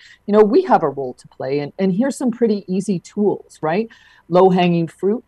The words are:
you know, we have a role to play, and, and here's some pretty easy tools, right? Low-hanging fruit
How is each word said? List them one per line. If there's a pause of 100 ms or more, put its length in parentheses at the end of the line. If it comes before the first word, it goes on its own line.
(260)
you
know,
we
have
a
role
to
play,
and,
and
here's
some
pretty (100)
easy
tools,
right? (400)
Low-hanging
fruit